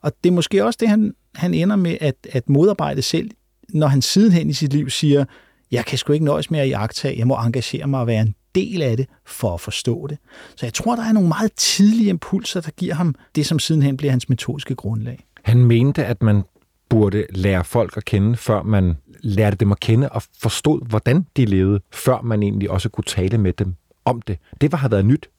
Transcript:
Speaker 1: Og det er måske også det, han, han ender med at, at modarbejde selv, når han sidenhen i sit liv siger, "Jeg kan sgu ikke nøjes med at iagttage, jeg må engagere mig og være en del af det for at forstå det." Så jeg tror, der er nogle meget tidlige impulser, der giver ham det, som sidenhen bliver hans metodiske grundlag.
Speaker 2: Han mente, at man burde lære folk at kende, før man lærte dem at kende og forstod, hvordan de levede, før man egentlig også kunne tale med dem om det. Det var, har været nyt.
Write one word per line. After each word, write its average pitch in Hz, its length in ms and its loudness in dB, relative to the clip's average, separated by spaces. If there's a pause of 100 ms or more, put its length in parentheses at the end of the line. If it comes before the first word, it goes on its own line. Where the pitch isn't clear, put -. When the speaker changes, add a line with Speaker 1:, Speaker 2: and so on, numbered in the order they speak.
Speaker 1:
Og 147 120 -4 (120)
det 175 60 6
er 180 40 4
måske 190 300 0
også 233 160 -2
det, 226 80 2
han, 208 260 2 (200)
han 175 200 -2
ender 185 220 0
med 175 240 -2
at, 147 140 -2 (180)
at 127 160 -4
modarbejde 147 540 2
selv, 165 280 -4 (380)
når 156 180 0
han 139 160 2
sidenhen 175 480 4
i - 20 -2
sit 139 200 -2
liv 143 180 -2
siger, 143 340 2 (460)
"Jeg 117 140 -2
kan - 140 -6
sgu - 140 -2
ikke 156 120 0
nøjes 151 260 -2
med 156 100 -2
at 135 80 0
iagttage, 131 500 -4
jeg 117 80 0
må 131 80 2
engagere 120 520 -4
mig 139 140 -2
og 120 60 -2
være 113 140 0
en 110 140 0 (200)
del 190 280 -2
af 120 140 0
det 131 100 -2 (200)
for - 280 -6
at 87 60 -8
forstå - 460 -6
det." 76 120 -12 (380)
Så - 100 -10
jeg 117 80 -10
tror, 240 220 -2
der 233 60 -6
er 220 100 0
nogle 202 160 4
meget 208 240 -2
tidlige 208 560 2
impulser, 190 520 -4
der 156 100 -10
giver 175 240 -6
ham 156 200 0 (200)
det, 147 120 0
som 160 120 0
sidenhen 143 380 2
bliver 143 140 -2
hans 127 180 0
metodiske 135 460 -4
grundlag. 113 520 -8 (160)
Speaker 2:
Han 120 220 6
mente, 120 400 4
at - 180 -4
man 104 200 4 (460)
burde 104 420 2
lære 92 340 0
folk 113 320 -2
at 101 80 -8
kende, 107 320 2
før 107 260 -2
man 92 340 2 (240)
lærte 104 360 0
dem 101 160 2
at 101 80 -2
kende 123 280 2
og - 140 -6 (180)
forstod, - 480 -2
hvordan 120 380 0 (100)
de 135 80 4
levede, 98 360 2 (120)
før - 300 -2
man 110 200 -2
egentlig 101 280 -2
også 92 180 -2
kunne - 160 -6
tale 95 340 -2
med 92 140 2
dem 92 220 -4 (300)
om 120 180 -2
det. 101 160 -8 (220)
Det 147 120 2
var, 175 60 -2
har 135 100 0
været 101 180 2
nyt. 131 220 2 (100)